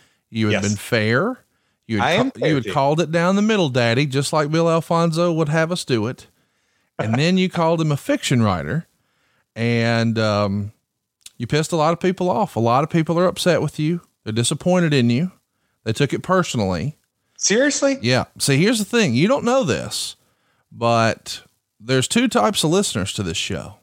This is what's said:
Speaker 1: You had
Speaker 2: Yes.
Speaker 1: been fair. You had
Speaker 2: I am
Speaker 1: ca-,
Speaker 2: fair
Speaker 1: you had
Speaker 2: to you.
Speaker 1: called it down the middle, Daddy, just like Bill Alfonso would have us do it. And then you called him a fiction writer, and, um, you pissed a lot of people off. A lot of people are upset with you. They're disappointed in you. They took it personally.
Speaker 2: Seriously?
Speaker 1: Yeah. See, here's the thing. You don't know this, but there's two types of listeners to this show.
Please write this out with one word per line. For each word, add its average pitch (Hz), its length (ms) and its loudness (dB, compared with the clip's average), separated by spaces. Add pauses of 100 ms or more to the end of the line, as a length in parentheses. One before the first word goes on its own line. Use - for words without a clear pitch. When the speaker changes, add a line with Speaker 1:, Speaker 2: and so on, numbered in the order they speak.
(300)
Speaker 1:
You 110 160 0
had 104 160 2
Speaker 2:
Yes. 104 60 0
Speaker 1:
been 104 100 0
fair. 123 600 0 (460)
You 110 120 -2
had 110 80 0
Speaker 2:
I 143 60 2
am 240 180 0
Speaker 1:
ca-, - 100 -12
Speaker 2:
fair - 80 0
Speaker 1:
you 156 60 2
had 135 80 0
Speaker 2:
to 107 80 -12
you. - 20 -6
Speaker 1:
called 143 280 0
it 156 120 -2
down 175 240 2
the 208 60 2
middle, 214 260 2
Daddy, 123 380 2
just 135 260 -4
like 156 180 0
Bill 165 200 2
Alfonso 170 600 0
would 160 200 0
have 160 200 0
us 180 140 -6
do 110 220 -2
it. - 220 -10 (680)
And 110 180 -2
then 165 200 2
you 185 140 2
called 165 320 0
him 156 100 0
a 143 60 -2
fiction 143 440 0
writer, 95 440 -2 (680)
and, 117 640 0
um, 104 540 0 (640)
you 123 100 -8
pissed 151 240 -2
a 175 60 -2
lot 151 160 2
of - 80 -6
people 185 300 -2
off. 202 260 -2
A 110 40 0
lot 117 220 4
of 156 80 -4
people 165 280 0
are 185 80 4
upset 175 360 0
with 151 160 -4
you. 160 220 -2 (240)
They're 110 80 -6
disappointed 156 600 0
in 120 160 4
you. 147 200 0 (540)
They 113 80 -2
took 139 200 0
it - 120 -4
personally. 127 720 -2 (400)
Speaker 2:
Seriously? 277 680 0
Speaker 1:
Yeah. 123 220 2 (140)
See, 139 180 2
here's 208 240 2
the - 40 -2
thing. 208 300 0
You 147 140 4
don't 277 160 0
know 254 180 2
this, 110 540 -4 (560)
but 113 680 -2 (360)
there's 123 300 -2
two 240 180 2
types 208 380 0
of 156 60 0
listeners 165 420 -2
to - 100 -6
this 87 140 -6
show. - 460 -8